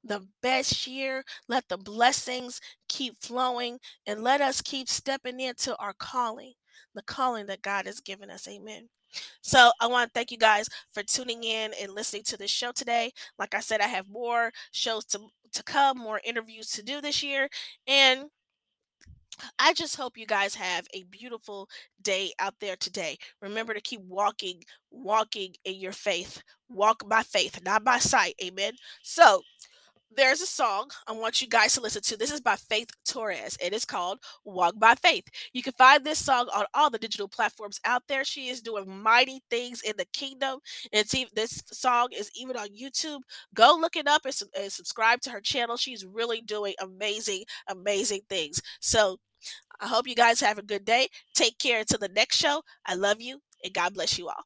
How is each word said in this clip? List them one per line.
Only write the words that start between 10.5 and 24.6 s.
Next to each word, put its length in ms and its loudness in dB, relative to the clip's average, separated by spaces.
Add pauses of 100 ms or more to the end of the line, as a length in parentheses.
for 80 -6
tuning 440 -2
in 260 -4 (100)
and 120 -10
listening 320 -4
to 120 -4
this 140 -6
show 200 -4
today. 400 -2 (280)
Like 160 -6
I 60 0
said, 200 0
I 60 2
have 200 -4
more 440 -2 (180)
shows 360 -4
to, 240 -6 (240)
to 100 -4
come, 340 2
more 260 -6
interviews 500 -8
to 100 -8
do 180 -8
this 220 -2
year. 260 -2 (380)
And 420 4 (1300)
I 140 6
just 240 -2
hope 200 -10
you 80 -14
guys 300 0
have 400 -4
a 160 -10
beautiful 580 -14 (320)
day 380 -2
out 200 -4
there 160 -6
today. 440 -6 (200)
Remember 360 -6
to 60 -8
keep 200 -10
walking, 640 -4 (260)